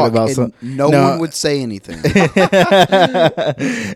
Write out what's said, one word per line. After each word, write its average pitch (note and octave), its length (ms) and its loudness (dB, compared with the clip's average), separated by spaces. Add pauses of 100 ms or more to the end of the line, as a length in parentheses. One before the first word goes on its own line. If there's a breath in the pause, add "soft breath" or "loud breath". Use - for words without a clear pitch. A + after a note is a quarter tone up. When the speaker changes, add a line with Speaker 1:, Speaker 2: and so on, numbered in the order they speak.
Speaker 1:
talk B2 100 2
Speaker 2:
about A2+ 160 2
Speaker 1:
and C3+ 80 -4
Speaker 2:
some, A#2+ 260 -2
Speaker 1:
no C3+ 280 -2
Speaker 2:
no. C#3 220 4
Speaker 1:
one D3+ 80 -4
would D#3+ 140 -6
say C#3+ 280 -2
anything. G2 420 -10
Speaker 2:
<laughs> F3+ 1900 0